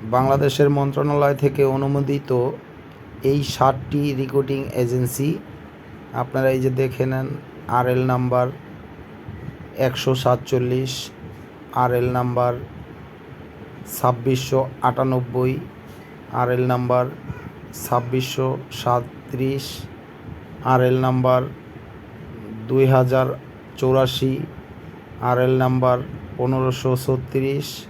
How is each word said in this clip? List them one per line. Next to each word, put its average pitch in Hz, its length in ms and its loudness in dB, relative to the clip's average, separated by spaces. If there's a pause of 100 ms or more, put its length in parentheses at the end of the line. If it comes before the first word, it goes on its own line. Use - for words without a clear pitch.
(120)
বাংলাদেশের 139 640 4
মন্ত্রণালয় 143 640 2
থেকে 143 180 2 (140)
অনুমোদিত 139 560 0 (1000)
এই 143 80 2 (160)
ষাটটি 131 460 2 (180)
রিক্রুটিং 135 400 0 (240)
এজেন্সি, 123 460 0 (920)
আপনারা 131 340 2
এই 127 100 0
যে 131 60 4 (100)
দেখে 131 300 0
নেন, 131 160 -2 (500)
আরএল 127 340 4
নাম্বার 123 360 4 (1400)
একশো 127 240 0 (120)
সাতচল্লিশ, 127 680 2 (920)
আরএল 123 240 2 (100)
নাম্বার 123 360 2 (1400)
ছাব্বিশশো 127 640 2 (280)
আটানব্বই, 127 680 0 (880)
আরএল 123 220 2 (100)
নাম্বার 123 320 2 (760)
ছাব্বিশশো 127 640 0 (340)
সাতত্রিশ, 127 840 -2 (1080)
আরএল 127 320 6
নাম্বার 127 360 4 (1300)
দুই 131 160 6 (100)
হাজার 127 320 6 (520)
চৌরাশি, 131 540 4 (960)
আরএল 127 240 4 (100)
নাম্বার 127 340 4 (400)
পনেরোশো 131 540 0 (140)
ছত্রিশ 135 640 -2 (220)